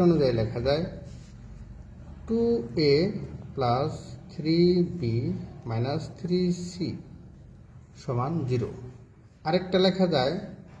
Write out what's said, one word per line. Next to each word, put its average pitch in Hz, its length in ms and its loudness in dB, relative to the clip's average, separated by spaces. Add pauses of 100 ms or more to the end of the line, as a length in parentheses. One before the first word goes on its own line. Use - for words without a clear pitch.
অনুযায়ী 147 340 6
লেখা 117 260 -2
যায় 151 160 4 (1400)
টু 226 140 2 (500)
এ - 20 8 (600)
প্লাস 131 360 2 (400)
থ্রি 160 260 0 (420)
বি 113 160 0 (540)
মাইনাস 131 340 -2 (160)
থ্রি 175 200 0 (300)
সি - 180 -6 (1160)
সমান 127 280 -2 (180)
জিরো। 123 200 0 (800)
আরেকটা 185 380 2
লেখা 185 300 4
যায় 135 180 2 (460)